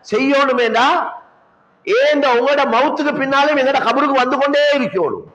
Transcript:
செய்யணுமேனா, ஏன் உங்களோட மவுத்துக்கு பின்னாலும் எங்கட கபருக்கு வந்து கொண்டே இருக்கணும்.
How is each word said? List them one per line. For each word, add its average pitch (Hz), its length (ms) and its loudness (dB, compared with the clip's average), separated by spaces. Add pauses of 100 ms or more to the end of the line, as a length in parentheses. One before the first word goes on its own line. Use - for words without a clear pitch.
(120)
செய்யணுமேனா, 254 720 0 (960)
ஏன் 277 380 2
உங்களோட 247 260 2
மவுத்துக்கு 277 680 0
பின்னாலும் 277 400 0
எங்கட - 20 0
கபருக்கு 262 460 0
வந்து 269 320 0
கொண்டே 285 400 2
இருக்கணும். 165 460 -4 (120)